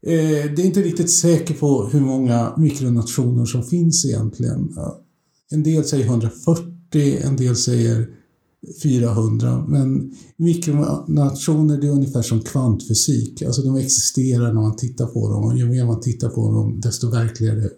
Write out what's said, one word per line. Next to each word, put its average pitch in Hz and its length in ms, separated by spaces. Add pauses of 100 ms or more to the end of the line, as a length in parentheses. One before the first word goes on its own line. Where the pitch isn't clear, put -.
Eh, 156 540
det 175 60
är 185 40
inte 190 160
riktigt 170 280
säker 165 440
på 135 320
hur 143 140
många 127 560
mikronationer 120 880
som 120 160
finns 170 440
egentligen. - 720 (760)
En 151 120
del 156 220
säger 135 240
hundrafyrtio, 139 1120
en 135 140
del 123 200
säger 117 520 (760)
fyrahundra. 117 840
Men 135 460 (220)
mikronationer, 151 1400
det 147 60
är 143 40
ungefär 135 320
som 113 180
kvantfysik. 117 1000
Alltså, 123 200
de 135 140
existerar 131 760
när 110 80
man 110 160
tittar 117 300
på 107 220
dem. 104 160
Och 117 120
ju 123 100
mer 123 180
man 117 160
tittar - 280
på 107 240
dem, 107 280
desto 113 300
verkligare 110 680